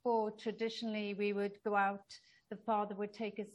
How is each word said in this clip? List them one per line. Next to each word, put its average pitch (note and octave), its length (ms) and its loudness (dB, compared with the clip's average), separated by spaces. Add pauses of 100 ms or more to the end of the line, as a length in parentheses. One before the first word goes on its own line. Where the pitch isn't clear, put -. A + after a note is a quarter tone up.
four, A3+ 300 4
traditionally, G#3+ 840 -2
we G#3 200 2
would G3+ 300 0
go G#3 120 2
out, G3 420 2 (320)
the G#3 60 -10
father G#3 400 0
would G#3 160 -4
take G#3+ 280 -6
us G#3 160 -6